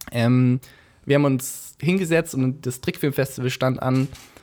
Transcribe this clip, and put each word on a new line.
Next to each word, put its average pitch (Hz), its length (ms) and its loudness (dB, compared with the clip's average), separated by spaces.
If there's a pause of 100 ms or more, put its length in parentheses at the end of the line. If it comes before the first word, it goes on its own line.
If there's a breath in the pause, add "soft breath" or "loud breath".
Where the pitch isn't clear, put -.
(120)
Ähm, 123 480 4 (460 loud breath)
wir 139 100 2
haben 143 100 4
uns - 540 -4
hingesetzt 165 540 0
und 131 320 -2
das 127 160 -6
Trickfilmfestival 135 680 -2
stand 131 300 -2
an. 131 260 0 (360 loud breath)